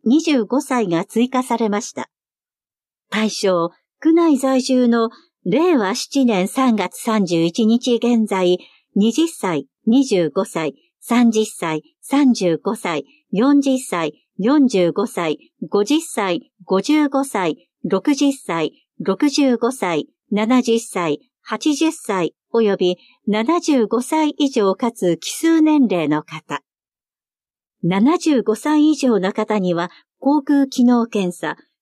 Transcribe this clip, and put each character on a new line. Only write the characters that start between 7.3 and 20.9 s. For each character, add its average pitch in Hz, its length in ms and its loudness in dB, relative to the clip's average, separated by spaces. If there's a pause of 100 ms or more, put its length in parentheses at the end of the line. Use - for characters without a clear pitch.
一 170 220 0
日 240 300 2
現 233 320 0
在、 180 320 0 (360)
二 214 160 4
十 320 160 0
歳、 165 400 -6 (200)
二 254 180 4
十 180 240 0
五 190 160 -2
歳、 160 300 -6 (260)
三 233 300 2
十 214 140 0
歳、 160 360 -6 (200)
三 277 320 2
十 170 240 0
五 202 180 -6
歳、 160 300 -6 (260)
四 269 280 2
十 269 200 0
歳、 165 340 -4 (240)
四 262 300 2
十 180 240 2
五 202 160 -2
歳、 160 320 -6 (280)
五 202 160 0
十 285 180 0
歳、 190 500 -6 (140)
五 196 160 0
十 294 280 2
五 277 140 -2
歳、 190 440 -4 (160)
六 190 300 0
十 277 180 2
歳、 165 540 -6 (140)
六 190 280 -2
十 277 300 2
五 233 140 -2
歳、 175 360 -4 (240)
七 220 300 2
十 233 180 2
歳、 165 400 -4 (220)